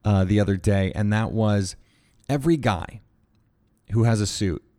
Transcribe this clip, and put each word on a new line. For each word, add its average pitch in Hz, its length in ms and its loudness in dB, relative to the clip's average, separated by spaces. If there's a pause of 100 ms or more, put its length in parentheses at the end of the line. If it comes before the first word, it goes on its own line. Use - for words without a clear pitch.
uh, 98 200 4
the 104 160 2
other 98 160 0
day, 95 380 0
and 104 180 0
that 110 180 -2
was 104 460 0 (520)
every 147 280 0
guy 107 440 -4 (920)
who 113 120 2
has 113 160 2
a 101 60 0
suit - 380 -4 (140)